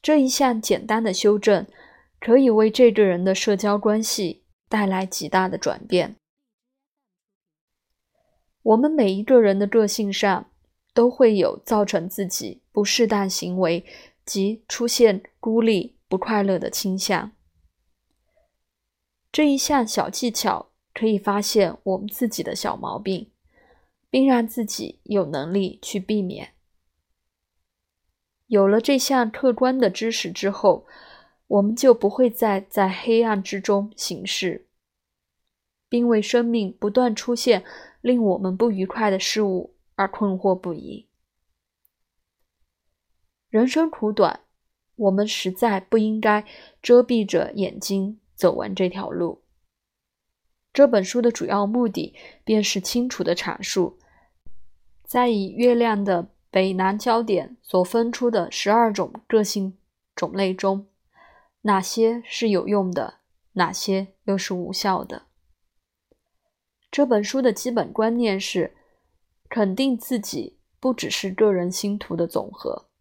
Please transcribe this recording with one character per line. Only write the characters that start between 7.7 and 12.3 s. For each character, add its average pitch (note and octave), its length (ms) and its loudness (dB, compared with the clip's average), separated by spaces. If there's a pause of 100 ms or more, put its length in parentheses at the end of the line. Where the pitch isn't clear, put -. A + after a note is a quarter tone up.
我 A3 140 6
们 C#4+ 120 4
每 C4 220 2
一 F#3+ 100 -4
个 A#3+ 200 6
人 G3 180 4
的 G3+ 80 0
个 A3 180 2
性 G3+ 260 -4
上， G3 380 -2 (440)
都 A#3+ 160 4
会 A#3+ 260 4
有 F3 300 0
造 G#3 200 0
成 F#3 240 -4
自 G3+ 160 -6
己 - 460 -10